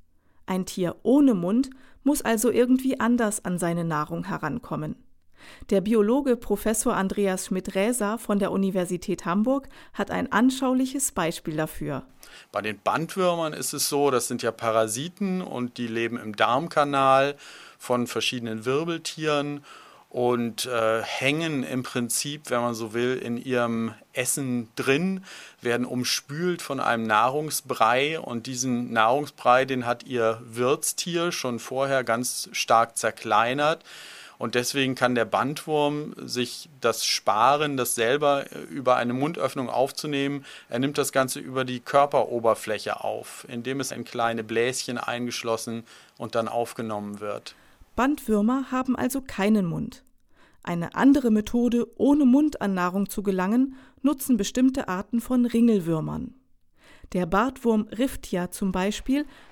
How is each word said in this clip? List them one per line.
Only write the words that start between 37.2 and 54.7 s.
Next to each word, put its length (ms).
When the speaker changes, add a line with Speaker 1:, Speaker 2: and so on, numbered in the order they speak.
Speaker 2:
das 160
selber, 580
äh, 80
über 240
eine 180
Mundöffnung 560
aufzunehmen. 760
Er 100
nimmt 180
das 140
Ganze 280
über 260
die 160
Körperoberfläche 1200
auf, 440
indem 320
es 120
in 140
kleine 380
Bläschen 540
eingeschlossen 840
und 180
dann 120
aufgenommen 720
wird. 340
Speaker 1:
Bandwürmer 720
haben 240
also 240
keinen 460
Mund. 400
Eine 320
andere 360
Methode, 540
ohne 260
Mund 380
an 120
Nahrung 360
zu 140
gelangen, 520
nutzen 340
bestimmte 500